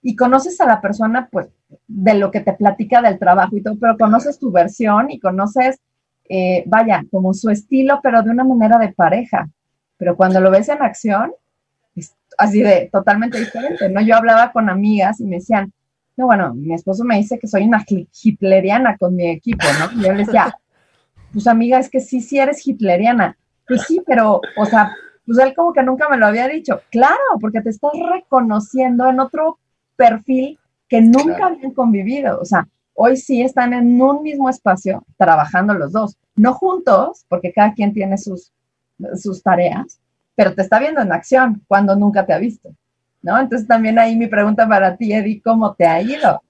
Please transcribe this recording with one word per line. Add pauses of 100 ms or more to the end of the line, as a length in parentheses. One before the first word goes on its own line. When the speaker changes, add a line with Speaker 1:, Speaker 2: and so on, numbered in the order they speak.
Speaker 1:
Y
conoces
a
la
persona,
pues, (400)
de
lo
que
te
platica
del
trabajo
y
todo,
pero
conoces
tu
versión
y
conoces, (500)
eh,
vaya,
como
su
estilo,
pero
de
una
manera
de
pareja. (480)
Pero
cuando
lo
ves
en
acción, (640)
es (220)
así
de
totalmente
diferente,
¿no?
Yo
hablaba
con
amigas
y
me
decían, (460)
"No,
bueno,
mi
esposo
me
dice
que
soy
una
hit-,
hitleriana
con
mi
equipo", (160)
¿no?
Y
yo
le
decía, (800)
"Pues,
amiga,
es
que
sí,
sí
eres
hitleriana". (300)
"Pues
sí,
pero, (160)
o
sea, (320)
pues
él
como
que
nunca
me
lo
había
dicho". (100)
Claro, (240)
porque
te
estás (180)
reconociendo
en
otro (360)
perfil (300)
que
nunca
Speaker 2:
Claro. (100)
Speaker 1:
habían
convivido.
O
sea, (260)
hoy
sí
están
en
un
mismo
espacio (140)
trabajando
los
dos. (180)
No
juntos,
porque
cada
quien
tiene
sus, (640)
sus
tareas, (360)
pero
te
está
viendo
en
acción
cuando
nunca
te
ha
visto, (520)
¿no?
Entonces
también
ahí
mi
pregunta
para
ti,
Eddie,
¿cómo
te
ha
ido?